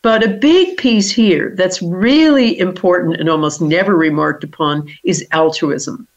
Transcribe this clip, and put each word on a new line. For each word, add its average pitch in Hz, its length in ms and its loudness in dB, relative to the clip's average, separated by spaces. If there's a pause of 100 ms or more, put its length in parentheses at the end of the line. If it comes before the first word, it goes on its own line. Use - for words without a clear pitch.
But 220 220 2
a 214 40 0
big 339 500 2
piece 226 340 0
here 196 440 2
that's 185 240 -2
really 240 760 2
important 180 640 0
and 160 100 0
almost 156 320 -2
never 180 340 0
remarked 151 460 0
upon 151 460 -4 (160)
is 165 260 -4
altruism. 156 880 -4